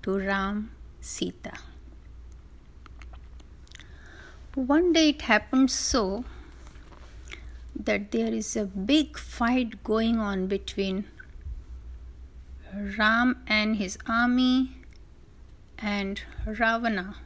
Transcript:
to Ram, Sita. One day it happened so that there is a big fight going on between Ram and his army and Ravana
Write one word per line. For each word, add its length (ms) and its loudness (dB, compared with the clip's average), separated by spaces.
to 160 0
Ram, 520 0
Sita. 520 -6
One 400 6
day 160 8
it 120 0
happened 480 6
so 540 2
that 340 -2
there 220 2
is 240 -2
a 80 0
big 520 2
fight 680 0
going 340 4
on 300 0
between 560 -2
Ram 480 4
and 300 4
his 200 -2
army 720 4
and 420 -2
Ravana 800 2